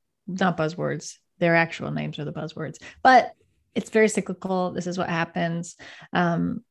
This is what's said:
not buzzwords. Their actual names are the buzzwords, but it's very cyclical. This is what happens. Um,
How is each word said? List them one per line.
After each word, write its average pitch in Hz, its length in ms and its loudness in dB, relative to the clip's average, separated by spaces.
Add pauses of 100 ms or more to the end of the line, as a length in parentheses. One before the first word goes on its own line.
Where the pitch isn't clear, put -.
(280)
not 185 300 0
buzzwords. 156 560 -4 (260)
Their 170 160 4
actual 165 360 0
names 151 280 -6
are 147 60 -6
the 147 80 -10
buzzwords, 156 440 -10 (260)
but 254 280 8 (420)
it's - 160 -6
very 220 200 4
cyclical. 185 640 -4
This 175 160 -6
is 180 100 -6
what 175 120 -2
happens. 170 680 -4 (340)
Um, 170 600 0